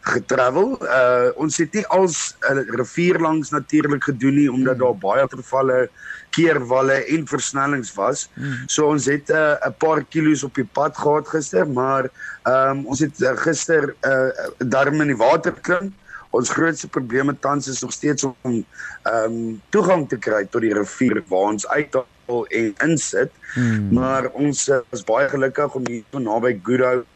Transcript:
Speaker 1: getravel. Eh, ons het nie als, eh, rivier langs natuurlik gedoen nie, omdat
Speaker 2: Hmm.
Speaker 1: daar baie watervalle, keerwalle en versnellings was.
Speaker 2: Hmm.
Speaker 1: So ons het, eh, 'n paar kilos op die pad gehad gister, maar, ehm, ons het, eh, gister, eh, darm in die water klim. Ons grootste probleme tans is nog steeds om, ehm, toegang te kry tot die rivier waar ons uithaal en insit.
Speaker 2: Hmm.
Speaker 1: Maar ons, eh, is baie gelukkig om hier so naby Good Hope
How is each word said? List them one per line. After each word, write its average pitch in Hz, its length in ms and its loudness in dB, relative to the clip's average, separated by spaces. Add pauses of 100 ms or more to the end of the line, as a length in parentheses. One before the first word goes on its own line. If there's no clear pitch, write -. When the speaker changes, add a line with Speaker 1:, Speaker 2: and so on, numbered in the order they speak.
Speaker 1:
getravel. 131 840 0
Eh, 123 480 4
ons 151 220 -2
het 165 160 0
nie 208 140 -2
als, 180 520 0
eh, 135 180 0 (100)
rivier 165 520 0
langs 156 320 0
natuurlik 147 520 0
gedoen 135 320 2
nie, 143 160 4
omdat 131 260 2
Speaker 2:
Hmm. 127 60 2
Speaker 1:
daar 120 140 2
baie 98 240 0
watervalle, 131 680 0 (420)
keerwalle 135 720 2
en 147 220 -2
versnellings 139 640 -4
was. 120 400 -2
Speaker 2:
Hmm. 127 340 -8
Speaker 1:
So 151 220 2
ons 147 160 0
het, 143 240 -2
eh, 156 260 4 (120)
'n 131 100 -4
paar 156 320 2
kilos 151 340 2
op 135 120 -10
die 131 80 -2 (100)
pad 151 240 -2
gehad 151 300 0
gister, 165 400 0
maar, 131 420 0 (340)
ehm, 135 420 2
ons 139 140 -6
het, 151 220 -2
eh, 127 160 0
gister, 160 640 0
eh, 131 260 2 (300)
darm 135 440 2
in 147 60 2
die 131 100 0
water 165 340 4 (100)
klim. 185 320 -2 (380)
Ons 120 180 0
grootste 156 380 -2
probleme 135 520 -2
tans 139 280 -2
is 131 140 -8
nog 127 100 -8
steeds 143 320 -2
om, 123 420 -4 (380)
ehm, 113 300 0 (360)
toegang 180 400 2
te 127 80 -4
kry 107 320 -2
tot 120 120 -2
die 110 120 2
rivier 107 540 0
waar 92 120 0 (120)
ons 107 160 -6
uithaal 135 380 -2 (440)
en 110 240 -2 (100)
insit. 143 460 0 (240)
Speaker 2:
Hmm. 113 400 0
Speaker 1:
Maar 127 400 0
ons, 139 360 -2
eh, 135 80 4 (140)
is 107 120 -10
baie 120 260 2
gelukkig 139 460 -2
om 127 120 -4
hier 117 240 -8
so 143 80 -8
naby 113 440 0
Good 123 160 0
Hope 127 260 2 (100)